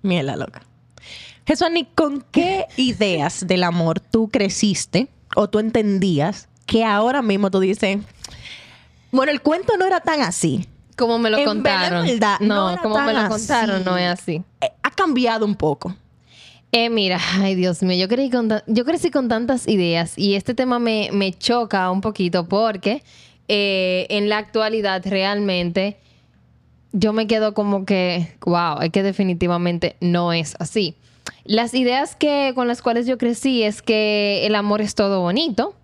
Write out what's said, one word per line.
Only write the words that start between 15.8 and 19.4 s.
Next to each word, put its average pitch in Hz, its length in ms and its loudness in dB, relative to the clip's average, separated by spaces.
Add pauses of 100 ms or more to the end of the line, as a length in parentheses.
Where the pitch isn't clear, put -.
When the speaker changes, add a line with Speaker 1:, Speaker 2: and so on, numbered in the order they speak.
Speaker 2:
Eh, 233 200 2
mira, 190 280 0 (200)
ay, 196 160 2
Dios 180 280 0
mío, 185 140 2
yo 185 120 0
creí 254 200 0
con 240 200 0
ta-, 214 180 0
yo 233 180 2
crecí 330 260 0
con 262 180 0
tantas 240 380 0